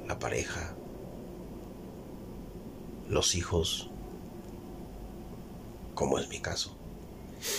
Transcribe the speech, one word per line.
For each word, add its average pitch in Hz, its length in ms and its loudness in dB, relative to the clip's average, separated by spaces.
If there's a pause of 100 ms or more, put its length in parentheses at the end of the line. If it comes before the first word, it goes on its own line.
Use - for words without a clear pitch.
la - 100 0
pareja, - 560 0 (2250)
los 76 260 8
hijos, - 560 6 (2000)
como 67 260 6
es - 100 0
mi - 100 -2
caso. - 400 0 (800)